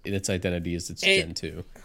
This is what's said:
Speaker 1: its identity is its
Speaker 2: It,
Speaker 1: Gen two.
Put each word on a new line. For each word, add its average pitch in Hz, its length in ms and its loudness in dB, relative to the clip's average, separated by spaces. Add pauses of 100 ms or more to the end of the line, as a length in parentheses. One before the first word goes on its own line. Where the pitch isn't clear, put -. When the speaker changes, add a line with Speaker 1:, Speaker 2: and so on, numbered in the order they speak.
Speaker 1:
its 98 260 0
identity 87 440 2
is 85 140 -4
its - 140 -8
Speaker 2:
It, 196 180 6
Speaker 1:
Gen 82 140 -2
two. 80 300 -8 (200)